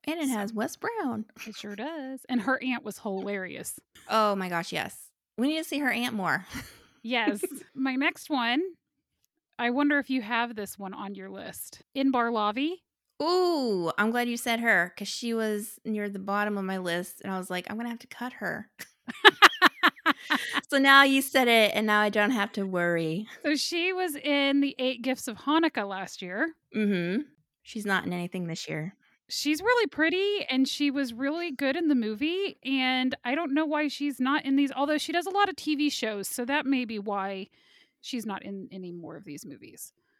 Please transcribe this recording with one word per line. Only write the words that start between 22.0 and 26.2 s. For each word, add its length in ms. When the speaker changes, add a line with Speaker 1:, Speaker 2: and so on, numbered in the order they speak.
Speaker 1:
don't 220
have 220
to 120
worry. 640
Speaker 2:
So 120
she 360
was 240
in 460
The 180
Eight 220
Gifts 260
of 100
Hanukkah 500
last 340